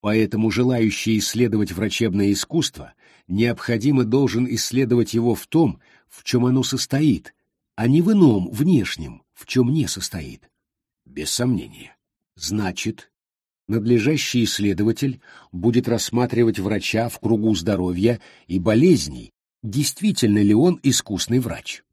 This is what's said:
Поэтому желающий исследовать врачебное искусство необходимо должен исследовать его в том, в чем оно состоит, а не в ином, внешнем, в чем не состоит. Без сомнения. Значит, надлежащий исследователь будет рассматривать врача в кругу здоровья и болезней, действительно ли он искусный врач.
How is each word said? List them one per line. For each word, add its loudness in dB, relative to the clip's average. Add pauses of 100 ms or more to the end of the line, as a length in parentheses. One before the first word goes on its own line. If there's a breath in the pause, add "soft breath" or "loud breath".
Поэтому 0
желающий 0
исследовать 0
врачебное 0
искусство -4 (340 soft breath)
необходимо 0
должен 0
исследовать 0
его 0
в -12
том, 0 (280 soft breath)
в -20
чем 0
оно 2
состоит, -2 (420)
а -2
не 4
в 2
ином, 4
внешнем, -2 (100)
в -20
чем 2
не 0
состоит. -10 (540)
Без -10
сомнения. -4 (380)
Значит, -6 (560)
надлежащий 0
исследователь -2 (320 loud breath)
будет 0
рассматривать 0
врача -2
в -14
кругу 2
здоровья 0 (260 soft breath)
и -2
болезней, 2 (300)
действительно 0
ли 4
он 2
искусный 0
врач. -8